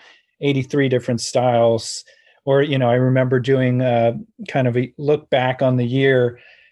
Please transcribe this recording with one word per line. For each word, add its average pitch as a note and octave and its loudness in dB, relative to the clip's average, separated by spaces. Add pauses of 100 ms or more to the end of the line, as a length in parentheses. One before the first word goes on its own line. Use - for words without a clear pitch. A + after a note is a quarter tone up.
(400)
eighty-three C#3 -2
different B2 -2
styles. A#2 0 (400)
Or, C#3 2
you D3 0
know, A#2+ 2
I A#2+ 2
remember B2+ 2
doing B2+ 0
a A#2 0 (300)
kind C3 -2
of A#2+ -2
a B2+ -2
look D3+ -2
back B2+ 0
on B2+ 2
the A#2+ 0
year, B2+ 0 (320)